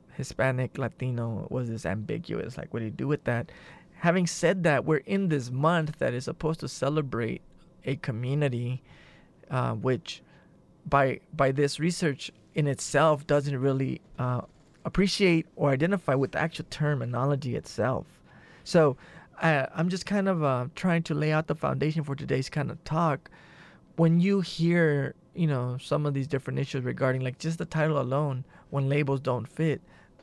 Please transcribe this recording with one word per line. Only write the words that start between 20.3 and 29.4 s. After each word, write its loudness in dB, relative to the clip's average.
uh, 2
trying 2
to -2
lay 2
out 2
the 0
foundation 0
for -6
today's -2
kind -4
of -12
talk. 0
When 6
you 4
hear, 2
you 0
know, 0
some 0
of 0
these -2
different -4
issues -4
regarding, 0
like, -6
just -4
the -4
title 0
alone, -2
"When 0
Labels 2
Don't -2